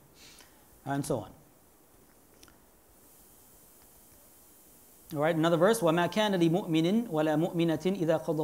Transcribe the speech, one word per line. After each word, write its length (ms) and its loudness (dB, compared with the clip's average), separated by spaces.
And 180 -4
so 180 -2
on. 100 -16
All 60 -6
right, 160 2
another 220 2
verse, 240 4
"وَمَا 280 2
كَانَ 300 0
لِمُؤْمِنٍ 680 0
وَلَا 260 0
مُؤْمِنَةٍ 640 0
إِذَا 240 0
قَضَى 200 -4